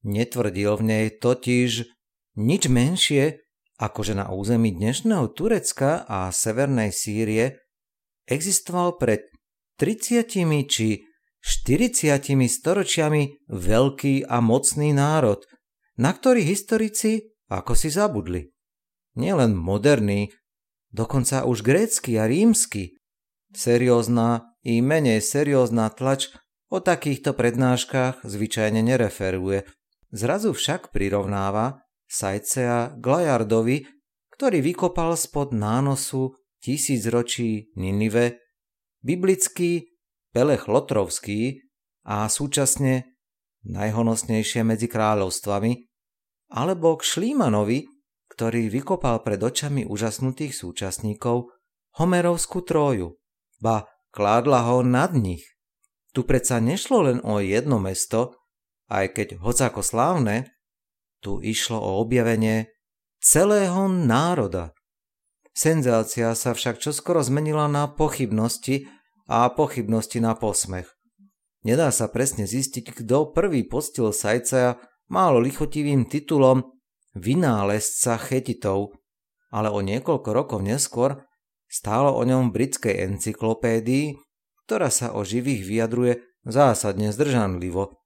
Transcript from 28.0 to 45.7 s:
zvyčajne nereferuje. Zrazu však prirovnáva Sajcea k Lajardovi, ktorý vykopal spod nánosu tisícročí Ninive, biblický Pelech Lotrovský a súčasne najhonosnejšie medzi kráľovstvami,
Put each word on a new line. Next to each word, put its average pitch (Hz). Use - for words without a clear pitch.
zvyčajne 110
nereferuje. 98
Zrazu 160
však -
prirovnáva 101
Sajcea 120
k -
Lajardovi, 123
ktorý 214
vykopal 170
spod 139
nánosu 131
tisícročí 117
Ninive, 107
biblický 180
Pelech 127
Lotrovský 113
a 104
súčasne 135
najhonosnejšie 110
medzi 113
kráľovstvami, 107